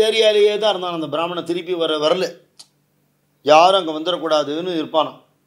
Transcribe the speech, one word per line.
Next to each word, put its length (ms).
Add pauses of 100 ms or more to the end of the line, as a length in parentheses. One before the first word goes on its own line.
ஏரியாலேயே 580
தான் 140
இருந்தான். 240
அந்த 120
பிராமணன் 360
திருப்பி 300
வர 240
வரல, 280 (1200)
யாரும் 340
அங்க 120
வந்துடக்கூடாதுன்னு 840
இருப்பானாம் 460 (260)